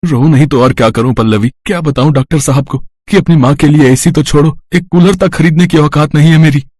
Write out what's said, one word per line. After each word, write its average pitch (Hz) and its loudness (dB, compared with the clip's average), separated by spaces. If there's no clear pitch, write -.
रो 151 -2
नहीं 151 4
तो 131 0
और 127 0
क्या 117 0
करूं 117 -2
पल्लवी? 110 -2
क्या 180 -6
बताऊं 147 -2
डॉक्टर 135 -2
साहब 139 -2
को - -12
कि - -6
अपनी 170 2
माँ 139 2
के 147 -2
लिए 147 4
एसी 131 0
तो 156 -2
छोड़ो, 151 0
एक 180 -2
कूलर 175 2
तक 185 -2
खरीदने 165 0
की 175 -2
औकात 151 0
नहीं 156 4
है 160 4
मेरी। 151 2